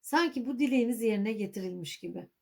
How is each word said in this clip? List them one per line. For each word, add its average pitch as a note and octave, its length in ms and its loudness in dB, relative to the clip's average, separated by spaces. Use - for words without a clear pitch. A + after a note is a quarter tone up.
Sanki D4 460 2
bu B3+ 120 -4
dileğiniz B3 440 2
yerine G#3+ 300 2
getirilmiş F#3 680 -6
gibi. F3 280 -10